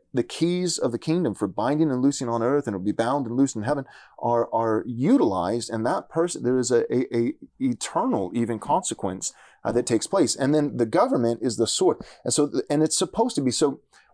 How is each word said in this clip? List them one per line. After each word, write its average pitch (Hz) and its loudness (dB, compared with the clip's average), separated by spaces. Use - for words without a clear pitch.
the 123 0
keys 175 -2
of 131 -2
the 117 -4
kingdom 156 0
for 107 -2
binding 139 0
and 127 0
loosing 135 0
on 117 0
earth 139 2
and 104 -2
it'll 95 -6
be 101 0
bound 127 0
and 117 -6
loosed 135 2
in 107 -4
heaven 135 -2
are, 117 0
are 113 2
utilized. 117 0
And 113 -2
that 175 -2
person, 165 -2
there 127 2
is 120 -2
a, 117 4
a, 123 0
a 117 0
eternal 127 -2
even 117 -2
consequence, 107 -4
uh, 113 0
that 120 0
takes 113 0
place. - 2
And 139 2
then 147 0
the 120 2
government 120 2
is 120 -2
the 110 2
sword. - 2
And 123 -2
so, 147 2
th-, - -2
and 147 2
it's 156 0
supposed 226 -2
to 151 0
be. 127 0
So 143 0